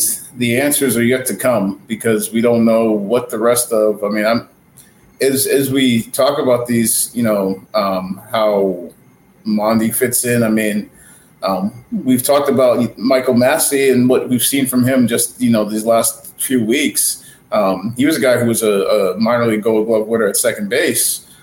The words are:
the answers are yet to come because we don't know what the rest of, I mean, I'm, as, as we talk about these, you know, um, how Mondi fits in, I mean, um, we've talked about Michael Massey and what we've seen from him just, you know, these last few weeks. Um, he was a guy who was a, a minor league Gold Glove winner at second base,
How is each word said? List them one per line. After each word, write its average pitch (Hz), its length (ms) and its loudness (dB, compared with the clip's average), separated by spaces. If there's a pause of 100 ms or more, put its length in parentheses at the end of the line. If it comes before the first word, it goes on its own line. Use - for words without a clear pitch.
(360)
the 120 240 0
answers 139 360 0
are 120 60 2
yet 127 240 0
to 101 100 -4
come 101 520 -2
because 110 440 -2
we 113 80 0
don't 117 240 2
know 113 280 2
what 107 380 -2
the 113 80 -6
rest 117 340 0
of, 107 320 2
I 101 40 -2
mean, 107 160 -2
I'm, 117 240 -2 (720)
as, 131 260 0
as 135 240 0
we 127 340 2
talk 143 340 0
about 123 300 0
these, 117 460 -2
you 120 100 -2
know, 98 380 -2 (120)
um, 95 560 -4
how 98 600 0 (540)
Mondi 110 480 0
fits 120 320 -2
in, 120 200 0
I 110 40 0
mean, 107 400 -2 (540)
um, 95 480 -4
we've 127 320 0
talked 143 260 2
about 123 480 2
Michael 131 380 0
Massey 135 560 2
and 123 180 4
what 127 200 2
we've 123 140 0
seen 135 240 0
from 127 180 0
him 127 240 2
just, - 320 -4
you 123 100 2
know, 110 140 2
these 107 200 -4
last 113 540 -2
few 127 260 -2
weeks. 123 640 -2 (220)
Um, 101 460 -2
he 135 100 2
was 160 100 2
a 127 40 -4
guy 123 180 2
who 120 80 0
was 113 160 0
a, 104 200 2
a 98 360 0
minor 117 280 2
league 107 160 0
Gold 110 240 0
Glove 110 200 0
winner 113 220 0
at 101 80 -2
second 107 320 -2
base, 127 580 -2 (160)